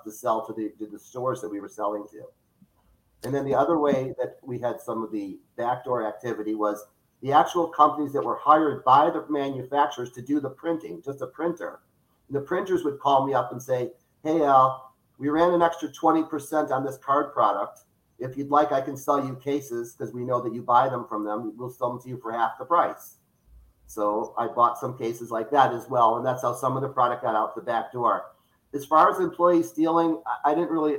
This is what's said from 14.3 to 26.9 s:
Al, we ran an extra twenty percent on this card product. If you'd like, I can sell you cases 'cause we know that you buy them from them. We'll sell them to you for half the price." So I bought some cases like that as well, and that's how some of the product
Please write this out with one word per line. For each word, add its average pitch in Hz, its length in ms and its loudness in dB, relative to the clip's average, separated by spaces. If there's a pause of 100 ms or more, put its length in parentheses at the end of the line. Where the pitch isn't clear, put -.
Al, 131 520 4 (240)
we 139 120 -2
ran 170 240 4
an 170 80 4
extra 165 280 2
twenty 160 340 2
percent 147 480 -2
on 131 120 0
this 135 140 -6
card 143 360 0
product. 101 460 0 (400)
If 127 180 -8
you'd 139 120 -8
like, 147 220 4
I 135 100 2
can 135 160 -8
sell 139 280 0
you 131 100 -8
cases 135 580 -6
'cause 120 200 -10
we 123 100 -8
know 123 180 -2
that 113 120 -6
you 120 80 -8
buy 123 280 4
them 120 180 -6
from 104 160 -6
them. 107 340 -6
We'll 123 120 -10
sell 123 220 -4
them 123 100 -12
to 127 80 -18
you 127 80 -10
for 113 140 -10
half 117 260 -2
the 131 80 -10
price." - 520 -2 (680)
So 107 520 -4
I 117 100 -2
bought 117 300 2
some 127 200 -6
cases 117 320 -6
like 113 220 -4
that 135 200 6
as 117 180 -8
well, 120 280 4
and 127 80 -4
that's 127 160 -2
how 120 120 0
some 131 220 -2
of 131 60 -2
the 135 80 -4
product 123 340 0